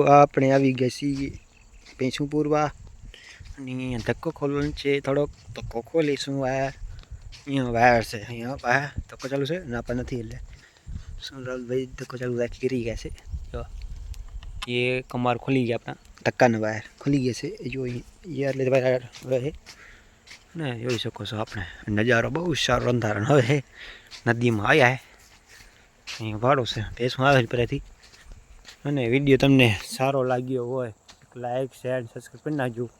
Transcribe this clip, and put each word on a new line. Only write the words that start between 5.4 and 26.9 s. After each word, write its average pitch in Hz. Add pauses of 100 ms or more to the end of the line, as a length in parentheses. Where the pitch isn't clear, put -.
ધક્કો 113 (120)
ખોલીશું. 143
આ 135 (720)
અહીંયા 131
વાયર 120
છે, 117 (120)
અહીંયા 120
વાયર 139 (200)
ધક્કો 117
ચાલુ 139
છે 175 (120)
ને 120
આપણે 123
નથી 120
એટલે 117 (840)
શું 135
રાહુલભાઈ 127 (100)
ધક્કો 131
ચાલુ 123
રાખી -
કરી 123
ગયા 107
છે. - (420)
જો 120 (1040)
એ 120 (320)
કમાર 123
ખોલી 131
ગયા 117
આપણા. - (220)
ધક્કાના 113
વાયર 107 (180)
ખુલી 139
ગયા 123
છે. -
એ 180
જો 127
ઈ, 123 (240)
ઈ 139
એટલે 135
વાયર 127 (160)
હવે 131
છે. 143 (1040)
ને 135
જોઈ 120
શકો 110
છો 107
આપણે 107 (240)
નજારો 117
બહુ 165
સારો, 123
અંધારાનો 107
હવે 143
છે. 135 (640)
નદીમાં 117
આયા 131
છે. - (1160)
અહીં 107
વાળો 127
છે, 110
ભેંસો 120